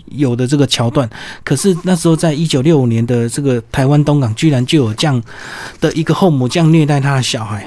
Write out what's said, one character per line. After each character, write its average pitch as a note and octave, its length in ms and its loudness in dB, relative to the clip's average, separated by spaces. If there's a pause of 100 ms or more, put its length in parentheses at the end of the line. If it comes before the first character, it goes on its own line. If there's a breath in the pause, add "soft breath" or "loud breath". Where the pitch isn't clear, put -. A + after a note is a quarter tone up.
有 B2+ 280 -2
的 B2+ 100 0
这 C#3+ 120 0
个 C#3 100 2
桥 - 220 -2
段。 B2 200 -2 (360 loud breath)
可 - 100 0
是 F#3+ 280 0
那 F3+ 120 0
时 E3+ 140 0
候 E3 60 4
在 D#3+ 180 0
一 D#3+ 120 -2
九 D3 160 0
六 D#3 160 4
五 B2+ 80 2
年 A#2 200 0
的 A#2 240 0
这 D3 120 -6
个 B2+ 180 0 (120)
台 C3+ 140 0
湾 D3 180 4
东 D3 160 2
港， A2+ 160 -2
居 D#3 160 2
然 B2+ 140 2
就 D#3+ 180 2
有 G#2+ 100 -2
这 D#3+ 140 -2
样 B2 160 0 (560 loud breath)
的 A2+ 140 0
一 D#3+ 100 -2
个 D#3+ 100 0
后 F#3+ 160 2
母 C3 180 2
这 C#3+ 120 -2
样 D#3+ 120 4
虐 D#3+ 140 4
待 D3 140 0
他 C#3 160 0
的 C3 80 0
小 A#2 220 -6
孩。 G#2 220 -8